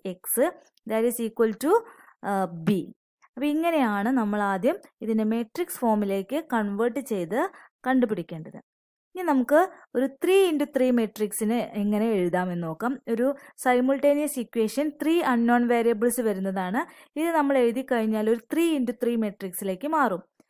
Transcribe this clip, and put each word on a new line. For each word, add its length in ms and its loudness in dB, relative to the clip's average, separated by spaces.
X, 140 -12
that 180 0
is 140 -2
equal 340 0
to, 180 0
uh, 240 0
B. 180 2
അപ്പോൾ 100 -2
ഇങ്ങനെയാണ് 640 0
നമ്മൾ 300 0
ആദ്യം 360 0
ഇതിനെ 280 0
മെട്രിക്സ് 520 -4
ഫോമിലേക്ക് 600 0
കൺവേർട്ട് 560 -2
ചെയ്ത് 360 -4
കണ്ടുപിടിക്കേണ്ടത്. 760 -2
ഇനി 80 -8
നമുക്ക് 360 4
ഒരു 240 0
ത്രീ 280 2
into 240 0
ത്രീ 240 2
മെട്രിക്സിനെ 680 0
എങ്ങനെ 360 0
എഴുതാമെന്ന് 540 0
നോക്കാം. 300 -4
ഒരു 200 0
simultaneous 800 2
equation 540 -2
three 320 0
unknown 440 2
variables 520 2
വരുന്നതാണ്. 640 -2
ഇത് 160 -2
നമ്മൾ 260 2
എഴുതി 280 2
കഴിഞ്ഞാൽ 420 0
ഒരു 180 2
three 280 2
into 220 -2
three 220 -2
മെട്രിക്സിലേക്ക് 720 -6
മാറും. 340 0